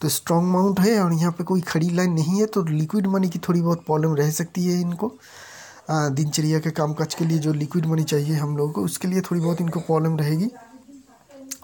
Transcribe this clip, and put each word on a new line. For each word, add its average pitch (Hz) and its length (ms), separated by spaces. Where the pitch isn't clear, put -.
तो 156 80
स्ट्रॉन्ग 170 400
माउंट 190 300
है 214 200
और 175 140
यहाँ 165 180
पे 170 120
कोई 180 200
खड़ी 170 280
लाइन 180 220
नहीं 160 260
है, 214 80
तो 208 160
लिक्विड 160 440
मनी 190 220
की 175 100
थोड़ी 175 220
बहुत 170 240
प्रॉब्लम 156 300
रह 147 160
सकती 170 360
है 175 140
इनको। 175 300
आ, 156 200
दिनचर्या 151 500
के 160 120
कामकाज 156 420
के 165 120
लिए 160 140
जो 151 140
लिक्विड 151 320
मनी 160 200
चाहिए 156 300
हम 147 220
लोगों 147 160
को, 202 80
उसके 180 260
लिए 185 140
थोड़ी 175 200
बहुत 170 200
इनको 170 200
प्रॉब्लम 160 360
रहेगी। 156 320